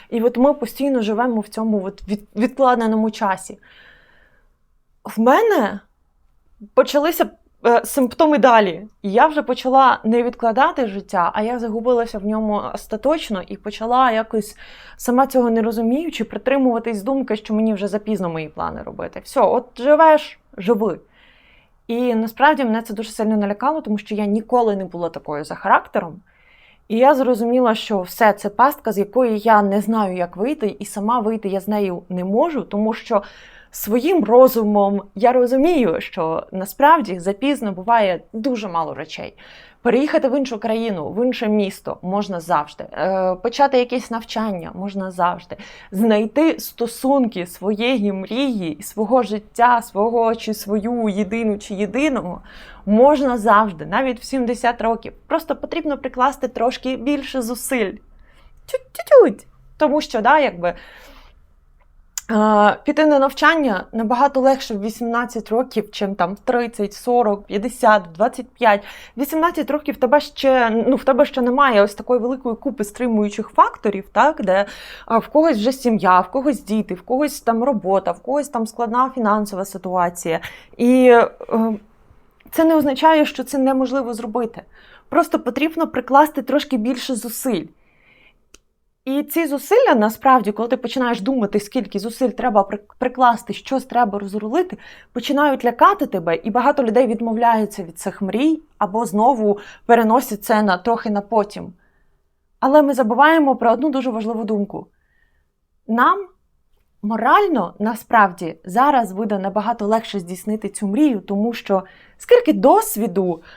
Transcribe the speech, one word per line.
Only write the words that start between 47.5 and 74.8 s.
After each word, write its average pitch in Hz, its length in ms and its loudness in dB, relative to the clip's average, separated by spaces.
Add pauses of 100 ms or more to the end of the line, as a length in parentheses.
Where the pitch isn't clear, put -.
мрії, 196 680 -4
свого 226 420 -2
життя, 233 580 0
свого 226 540 0
чи 226 180 -8
свою 214 560 -4
єдину 208 480 -2
чи 208 160 -14
єдиного 202 680 -4 (440)
можна 254 520 4
завжди, 202 480 2
навіть 240 340 -2
в - 40 -18
сімдесят 240 580 -2
років. 226 320 -4 (140)
Просто 311 280 -4
потрібно 294 420 -6
прикласти 262 500 -2
трошки 254 480 -4
більше 262 460 -4
зусиль. 233 520 -4 (720)
Тють-тють-тють. 523 800 2 (300)
Тому 302 240 0
що, 240 200 -4
да, 262 180 4
якби, 175 340 -2 (1600)
е, 214 520 4
піти 294 220 2
на 294 140 6
навчання 269 720 0
набагато 247 480 0
легше 262 340 0
в 196 80 -6
вісімнадцять 233 680 -6
років, 226 420 -4
чим 202 240 -6
там 180 180 -2
в 202 60 -14
тридцять, 233 540 -4
сорок, 214 520 0
п'ятдесят, 208 640 0
в 165 40 -18
двадцять 233 380 -4
п'ять. 208 340 2 (320)
В 226 60 -6
вісімнадцять 320 500 -2
років 294 260 -4
тебе 262 220 2
ще, 262 500 2
ну, 233 260 0
в - 80 -6
тебе 269 220 4
ще - 160 -4
немає 247 400 4
ось 202 140 0
такої 247 240 -2
великої 247 360 -4
купи 240 280 -6
стримуючих 214 640 -2
факторів, 233 640 0
так, 277 320 2
де, 196 220 2 (400)